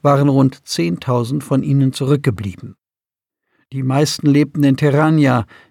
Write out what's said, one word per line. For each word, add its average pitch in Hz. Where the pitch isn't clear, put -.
waren 143
rund 135
zehntausend 131
von 135
ihnen 135
zurückgeblieben. 127
Die 135
meisten 139
lebten 147
in 135
Terrania, 147